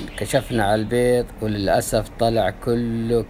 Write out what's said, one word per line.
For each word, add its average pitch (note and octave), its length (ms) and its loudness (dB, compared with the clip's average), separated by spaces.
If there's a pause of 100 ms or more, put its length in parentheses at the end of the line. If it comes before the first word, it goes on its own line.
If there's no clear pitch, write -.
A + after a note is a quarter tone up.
(180)
كشفنا A2+ 480 0
على G#2 100 4
البيض A#2+ 500 2 (160)
وللأسف G#2 680 0 (100)
طلع A2+ 300 2
كله، A#2 800 -2